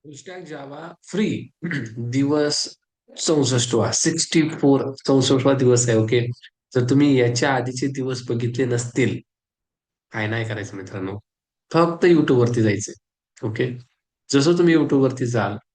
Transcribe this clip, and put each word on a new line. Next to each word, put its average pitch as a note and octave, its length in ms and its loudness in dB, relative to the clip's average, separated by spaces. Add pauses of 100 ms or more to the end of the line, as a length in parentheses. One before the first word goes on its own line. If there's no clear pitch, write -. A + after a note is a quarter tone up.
Full D3 100 -20
stack F3+ 340 -18
Java C#3+ 340 -16 (220)
free F3 460 -4 (120)
<clears throat> A#2+ 480 -8
दिवस D3 480 0 (580)
चौसष्टवा, B2+ 760 0
सिक्स्टी - 560 0
फोर, C#3 360 2 (220)
चौसष्टवा C3+ 460 4
दिवस B2 360 4
आहे. A2+ 100 2
ओके, A2+ 220 2 (540)
जर B2+ 160 2
तुम्ही C#3+ 180 6 (120)
याच्या B2 340 2
आधीचे B2+ 320 -4
दिवस C3 420 -6
बघितले A#2+ 360 -2
नसतील, A#2+ 540 -2 (920)
काय A2 140 -6
नाही A2+ 220 -4
करायचं G#2 280 -10
मित्रांनो, F#2+ 420 -10 (540)
फक्त E3+ 320 2
YouTube D3+ 340 4
वरती A#2+ 240 2
जायचंय. G#2 320 -2 (540)
ओके, A#2 180 -4 (640)
जसं C#3+ 280 4
तुम्ही E3+ 160 4
YouTube C#3+ 280 2
वरती C3 240 -2
जाल G#2+ 300 -4 (180)